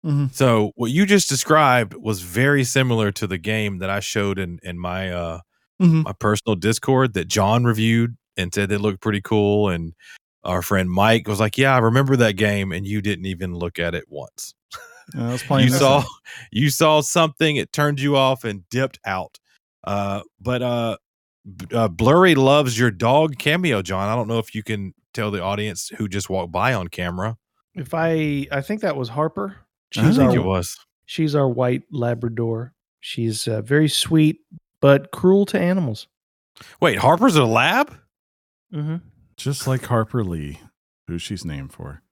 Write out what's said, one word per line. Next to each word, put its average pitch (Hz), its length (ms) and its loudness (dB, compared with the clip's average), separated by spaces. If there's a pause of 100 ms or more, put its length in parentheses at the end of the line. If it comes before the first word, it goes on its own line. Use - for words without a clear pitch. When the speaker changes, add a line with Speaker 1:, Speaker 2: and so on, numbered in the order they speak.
Speaker 1:
Mm-hmm. 143 280 0
Speaker 2:
So 113 420 2
what 120 160 -4
you 180 160 2
just 196 220 4
described 131 680 4
was 104 280 -4
very 127 420 2
similar 117 480 0
to 107 140 -6
the 92 120 -4
game 104 400 -4
that 95 120 -4
I 98 100 -2
showed 98 380 -2
in, 87 240 -8
in 87 160 -10
my, 90 320 -6
uh, 85 300 -8 (420)
Speaker 1:
Mm-hmm. 160 200 4
Speaker 2:
my 101 100 -4
personal 107 420 0
Discord 113 600 0
that 90 120 -4
John 110 380 2
reviewed 113 520 2 (200)
and 90 180 -4
said 101 160 0
it 104 100 0
looked 101 200 -2
pretty 101 200 -2
cool. 104 500 0
And 85 220 -6 (520)
our 90 180 -4
friend 92 260 0
Mike 107 380 2
was 104 140 -4
like, 110 180 0
"Yeah, 135 160 4
I 127 40 4
remember 131 360 2
that 113 220 2
game," 101 340 0
and 95 160 -6
you 104 160 -4
didn't 95 240 -4
even 90 300 -6
look 87 240 -8
at 85 120 -2
it 82 160 -8
once. - 460 -16 (640)
Speaker 1:
I 120 140 -4
was 123 100 -8
playing 135 240 2
Speaker 2:
You 127 60 6
Speaker 1:
this 135 80 2
Speaker 2:
saw, 139 180 6
Speaker 1:
one. 143 80 -2 (460)
Speaker 2:
you 139 180 0
saw 156 300 4
something, 156 560 0
it 98 160 -4
turned 147 280 0
you 143 160 0
off 131 280 0
and 101 240 -6
dipped 131 360 -4
out. 92 360 -8 (420)
Uh, 101 380 -4 (200)
but, 123 220 -4
uh, 117 340 -2 (480)
b-, 92 300 -18
uh, 113 140 2
Blurry 147 480 4
loves 135 420 4
your 120 140 2
dog 131 460 0
cameo, 147 440 0
John. 95 260 -4
I 110 60 -2
don't 113 140 -4
know 117 100 -2
if - 160 -8
you 110 80 -6
can 101 320 -8 (180)
tell 107 200 -4
the 95 100 -6
audience 101 460 -6 (100)
who 107 80 -4
just 95 240 -6
walked 90 220 -4
by 107 200 0
on 95 140 -4
camera. 90 500 -6 (380)
Speaker 3:
If 147 200 -10
I, 156 580 -2
I 139 80 -2
think 214 220 -8
that 160 140 -2
was 123 120 -6
Harper. 160 480 -6 (400)
Speaker 1:
I 110 100 4
Speaker 3:
She's 214 120 6
Speaker 1:
think 127 120 6
Speaker 3:
our, 92 60 4
Speaker 2:
it 98 80 2
was. 92 340 -2 (260)
Speaker 3:
she's 151 300 -2
our 139 140 2
white 127 420 0
Labrador. 117 840 -4 (260)
She's, 113 480 -4
uh, 107 140 -2
very 147 260 2
sweet, 156 500 2 (420)
but 139 320 6
cruel 190 340 4
to 202 120 -4
animals. 175 500 -2 (720)
Speaker 2:
Wait, 120 200 2
Harper's 165 380 4
a 139 100 6
lab? 160 480 2 (800)
Speaker 3:
Mm-hmm. 151 220 -4 (420)
Speaker 1:
Just - 280 -6
like 131 200 -2
Harper 113 360 0
Lee, 80 380 -6 (480)
who 85 100 -8
she's 92 260 -10
named 69 280 -10
for. 73 400 -16